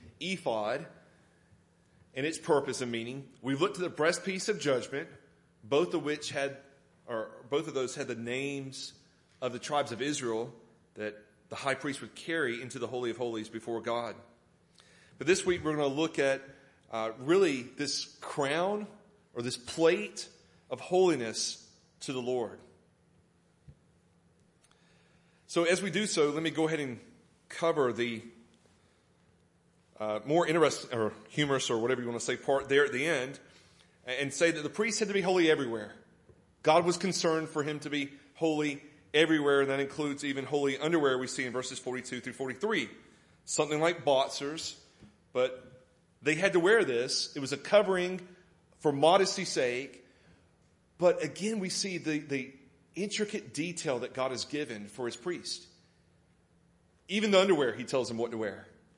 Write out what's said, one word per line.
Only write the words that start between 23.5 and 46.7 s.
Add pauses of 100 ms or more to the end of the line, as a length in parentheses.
So
as
we
do
so,
let
me
go
ahead
and (500)
cover
the, (1800)
uh,
more
interest-,
or (160)
humorous
or
whatever
you
wanna
say
part
there
at
the
end, (640)
and
say
that
the
priest
had
to
be
holy
everywhere. (720)
God
was
concerned
for
him
to
be (240)
holy (320)
everywhere,
and
that
includes
even
holy
underwear
we
see
in
verses
forty-two
through
forty-three. (560)
Something
like
boxers, (560)
but (360)
they
had
to
wear